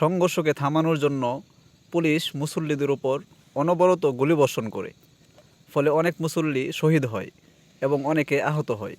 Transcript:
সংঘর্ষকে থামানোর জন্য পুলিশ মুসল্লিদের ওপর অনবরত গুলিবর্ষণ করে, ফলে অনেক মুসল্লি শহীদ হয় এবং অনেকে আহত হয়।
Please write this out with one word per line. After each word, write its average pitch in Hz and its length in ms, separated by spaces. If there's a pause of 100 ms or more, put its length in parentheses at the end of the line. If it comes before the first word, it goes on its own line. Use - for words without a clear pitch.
সংঘর্ষকে 170 500
থামানোর 160 460
জন্য 139 260 (680)
পুলিশ 160 300 (140)
মুসল্লিদের 147 540
ওপর 139 260 (400)
অনবরত 175 500
গুলিবর্ষণ 135 640
করে, 95 220 (840)
ফলে 147 180
অনেক 160 300
মুসল্লি 156 520
শহীদ 156 340
হয় 107 240 (520)
এবং 139 220
অনেকে 147 380
আহত 147 280
হয়। 104 280